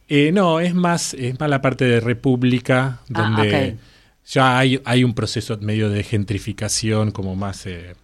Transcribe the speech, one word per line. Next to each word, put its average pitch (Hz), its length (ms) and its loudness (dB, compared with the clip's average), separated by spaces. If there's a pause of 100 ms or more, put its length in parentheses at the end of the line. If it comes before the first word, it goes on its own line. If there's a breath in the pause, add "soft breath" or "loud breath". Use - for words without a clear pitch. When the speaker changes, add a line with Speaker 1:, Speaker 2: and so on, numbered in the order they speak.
Speaker 1:
Eh, 147 220 4
no, 175 280 2
es 175 160 0
más, 175 400 0
es 127 240 -6
más 151 100 -2
la 139 120 0
parte 131 240 0
de 117 140 4
República, 123 1000 0
Speaker 2:
Ah, - 80 -20
Speaker 1:
donde 127 640 0
Speaker 2:
ok. 110 60 -14 (520 soft breath)
Speaker 1:
ya 131 280 4
hay, 131 260 2
hay 123 180 4
un 123 100 2
proceso 113 460 -4
medio 107 300 0
de 101 140 -2
gentrificación, 104 1080 -2
como 95 240 -6
más, 98 320 -6
eh, 90 360 -12